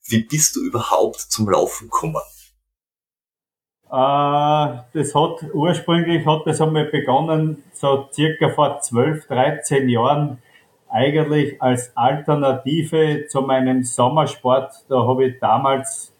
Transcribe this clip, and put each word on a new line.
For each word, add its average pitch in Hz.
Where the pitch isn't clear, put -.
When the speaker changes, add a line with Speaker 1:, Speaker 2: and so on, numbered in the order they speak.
Speaker 1:
Wie 113
bist -
du -
überhaupt 95
zum 107
Laufen -
gekommen? -
Speaker 2:
Äh, 143
das 151
hat, 156
ursprünglich 165
hat 156
das 156
einmal 156
begonnen, 156
so 139
circa 156
vor -
zwölf, 143
dreizehn 135
Jahren, 131
eigentlich 147
als 123
Alternative 147
zu 135
meinem 131
Sommersport. 127
Da 123
habe 131
ich 127
damals 143